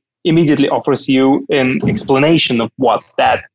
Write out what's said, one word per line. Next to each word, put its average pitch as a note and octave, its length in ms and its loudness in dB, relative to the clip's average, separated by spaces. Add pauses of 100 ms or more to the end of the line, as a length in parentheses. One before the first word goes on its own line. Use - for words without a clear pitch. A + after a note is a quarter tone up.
(240)
immediately D#3 440 2
offers B2+ 400 -4
you C3+ 420 2
an B2+ 380 -2
explanation C#3 720 0
of A2+ 160 -4
what A#2+ 260 0 (160)
that B2 360 0